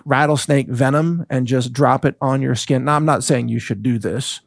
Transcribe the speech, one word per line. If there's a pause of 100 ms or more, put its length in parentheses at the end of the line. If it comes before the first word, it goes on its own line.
rattlesnake
venom
and
just
drop
it
on
your
skin,
now
I'm
not
saying
you
should
do
this,